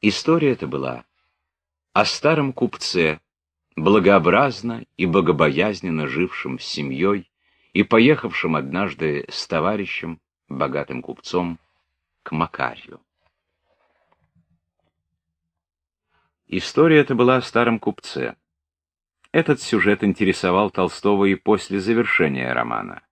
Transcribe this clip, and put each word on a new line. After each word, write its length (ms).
История 500
эта 160
была 380
о 120
старом 480
купце, 680
благообразно 1080
и 80
богобоязненно 1000
жившем 520
с 60
семьей 640
и 100
поехавшем 720
однажды 760
с 180
товарищем, 720
богатым 540
купцом, 580
к 80
Макарью. 720
История 520
эта 160
была 220
о 40
старом 380
купце. 560
Этот 300
сюжет 420
интересовал 680
Толстого 560
и 100
после 440
завершения 760
романа. 480